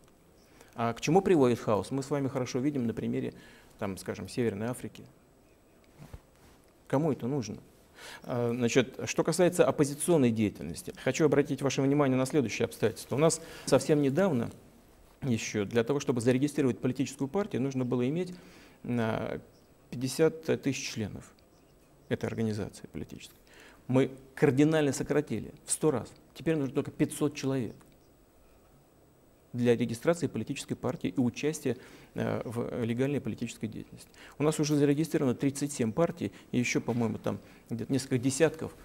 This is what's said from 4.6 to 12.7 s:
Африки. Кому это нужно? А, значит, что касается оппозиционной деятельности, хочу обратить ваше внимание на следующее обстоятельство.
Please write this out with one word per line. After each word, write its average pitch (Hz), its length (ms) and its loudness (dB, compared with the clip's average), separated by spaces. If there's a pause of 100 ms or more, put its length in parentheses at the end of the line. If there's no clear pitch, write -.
Африки. - 380 -10 (1800)
Кому 147 260 2
это 117 140 -6
нужно? 120 300 -4 (680)
А, 120 300 -2
значит, 120 520 2
что - 180 0
касается 175 420 4
оппозиционной 143 640 4
деятельности, 98 720 -2
хочу 135 240 2
обратить 139 360 4
ваше 139 200 0
внимание 135 360 4
на 131 80 2
следующее 123 400 0
обстоятельство. - 500 -2